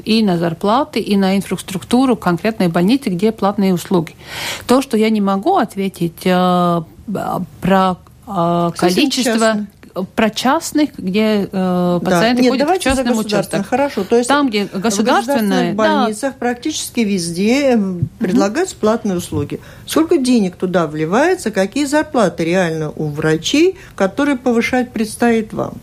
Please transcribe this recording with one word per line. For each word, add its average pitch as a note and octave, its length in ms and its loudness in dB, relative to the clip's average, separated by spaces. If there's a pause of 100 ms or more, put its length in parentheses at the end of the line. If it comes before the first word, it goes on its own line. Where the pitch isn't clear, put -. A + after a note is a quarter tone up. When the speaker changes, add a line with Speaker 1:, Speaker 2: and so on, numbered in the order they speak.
Speaker 1:
и A3 180 2
на F3+ 160 2
зарплаты, G3+ 640 0
и G3+ 160 0
на G3 200 2
инфраструктуру A3+ 800 0
конкретной F#3 520 0
больницы, F#3 420 2
где G3+ 220 0
платные G3 420 0
услуги. E3 400 -2 (540)
То, B3+ 140 4
что - 140 -2
я A3 140 2
не G#3+ 100 0
могу G3 360 0
ответить, F#3+ 680 -4
э, F3+ 580 2 (260)
б-, F#3+ 360 -6 (160)
про, F#3+ 360 2 (320)
э, E3+ 480 0
Speaker 2:
Совсем - 180 2
Speaker 1:
количество B3+ 400 0
Speaker 2:
частно. A3 320 0 (480)
Speaker 1:
про A3 160 2
частных, D4 680 0
где, G3+ 520 0
э, - 20 -
Speaker 2:
Да. F3+ 480 0
Speaker 1:
пациенты F#3 420 2
Speaker 2:
Нет, B3 100 4
Speaker 1:
ходят C4 100 0
в D4 40 2
Speaker 2:
давайте F4 240 0
за C4 60 2
Speaker 1:
частном A#3+ 200 0
Speaker 2:
государственных. G#3 500 -2
Speaker 1:
участке. B3+ 100 -2
Speaker 2:
Хорошо. C#4 280 -2
То A#3 120 2
есть A#3+ 120 2
Speaker 1:
Там, C#4 200 2
где G#3 180 0
Speaker 2:
в - 120 -8
Speaker 1:
государственная, A3+ 960 0
Speaker 2:
государственных G3+ 40 -4
Speaker 1:
да. A3 260 2
Speaker 2:
больницах A#3 340 -2
практически B3 640 -4
везде, G3+ 720 0
м, A3+ 80 4
Speaker 1:
Мгм. F#3 280 -2 (120)
Speaker 2:
предлагаются G#3+ 560 0
платные G#3+ 420 0
услуги. D3+ 400 -6 (280)
Сколько D#4+ 320 2
денег A#3+ 360 2
туда F3+ 320 0
вливается, G3+ 640 0
какие G3+ 360 -2
зарплаты C4 580 0
реально D#3+ 500 0
у D#3 140 -4
врачей, D#3+ 680 0 (200)
которые C#4 400 0
повышать B3 560 0
предстоит A3+ 600 0
вам? C3+ 200 -6 (100)